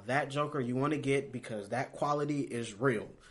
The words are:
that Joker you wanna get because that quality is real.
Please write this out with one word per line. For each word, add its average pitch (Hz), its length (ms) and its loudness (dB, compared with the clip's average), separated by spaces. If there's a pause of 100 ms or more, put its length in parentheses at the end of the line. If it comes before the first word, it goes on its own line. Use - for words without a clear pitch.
that 135 240 2
Joker 147 300 -2
you 123 160 0
wanna 143 220 2
get 139 340 2
because 107 380 -6
that 120 240 -2
quality 147 480 0
is 117 340 -4
real. 110 340 2 (220)